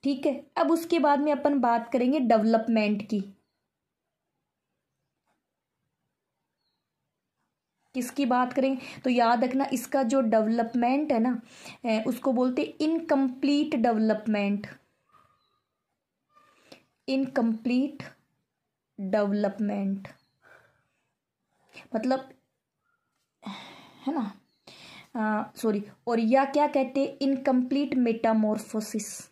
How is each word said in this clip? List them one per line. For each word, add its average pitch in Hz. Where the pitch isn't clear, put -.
ठीक 277
है, 285
अब 330
उसके 330
बाद 285
में 294
अपन 285
बात 233
करेंगे 254
डेवलपमेंट 220
की। 208
किसकी 254
बात 247
करेंगे, 269
तो 254
याद 240
रखना 262
इसका 254
जो 269
डेवलपमेंट 233
है 226
ना, 240
ए, 220
उसको 262
बोलते 254
हैं -
इनकम्प्लीट 294
डेवलपमेंट, 214
इनकम्प्लीट 254
डेवलपमेंट 202
मतलब, 262
है 285
ना, 214
आ, 214
सॉरी, 208
और 233
या 262
क्या 294
कहते 269
हैं, -
इनकम्प्लीट 269
मेटामॉर्फोसिस। 220